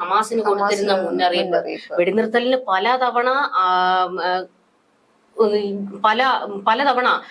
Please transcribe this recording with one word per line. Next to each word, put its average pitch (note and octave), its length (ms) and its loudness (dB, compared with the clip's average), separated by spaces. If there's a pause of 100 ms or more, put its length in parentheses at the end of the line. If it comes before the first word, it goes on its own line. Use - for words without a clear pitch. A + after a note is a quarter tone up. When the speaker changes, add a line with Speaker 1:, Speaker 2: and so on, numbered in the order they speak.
Speaker 1:
ഹമാസിന് G#3+ 420 0
കൊടുത്തിരുന്ന G3+ 500 0
Speaker 2:
ഹമാസിന് F#3 180 0
Speaker 1:
മുന്നറിയിപ്പ്. F3+ 420 0
Speaker 2:
മുന്നറിയിപ്പ്. E3 480 -4
Speaker 1:
വെടിനിർത്തലിന് A3+ 560 0 (120)
പലതവണ, A#3+ 600 0 (260)
ആ, F#3 140 2 (360)
ആ, F3+ 400 -2 (1600)
പല, A3+ 420 2 (220)
പലതവണ B3 640 2